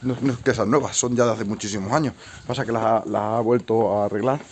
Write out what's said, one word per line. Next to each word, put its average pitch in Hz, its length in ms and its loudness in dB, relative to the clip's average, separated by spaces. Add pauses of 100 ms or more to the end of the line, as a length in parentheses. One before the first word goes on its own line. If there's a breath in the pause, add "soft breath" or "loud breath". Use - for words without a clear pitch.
no, 123 180 -2
no 131 120 0
es 117 60 -8
que 131 140 2
sean 110 160 0
nuevas, 131 260 0
son 123 200 0
ya 120 100 4
de 117 60 4
hace 110 120 -4
muchísimos 104 480 -4
años. 143 220 0 (320 loud breath)
Pasa 127 180 -4
que 113 80 -4
las 113 120 0
ha, 113 240 2
las 104 160 0
ha 110 160 0
vuelto 113 600 2
a 101 60 2
arreglar. 113 340 0 (120)